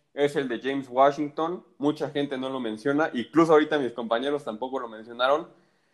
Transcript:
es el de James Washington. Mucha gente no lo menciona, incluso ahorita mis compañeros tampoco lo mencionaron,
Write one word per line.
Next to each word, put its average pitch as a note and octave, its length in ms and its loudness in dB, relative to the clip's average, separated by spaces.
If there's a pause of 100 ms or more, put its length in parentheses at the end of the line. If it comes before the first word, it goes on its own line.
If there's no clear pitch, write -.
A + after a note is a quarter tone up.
(160)
es C#3+ 200 0
el C#3 120 0
de A#2+ 120 -4
James C3+ 300 -4
Washington. D3 720 2 (140)
Mucha D3 320 -2
gente C#3+ 300 -4
no C3 100 -6
lo C3+ 100 -6
menciona, C#3 540 -2
incluso D#3+ 400 2
ahorita D3+ 240 6
mis B2 140 -2
compañeros B2+ 520 -2
tampoco B2+ 360 -6
lo A#2+ 80 -10
mencionaron, A#2+ 600 0 (460)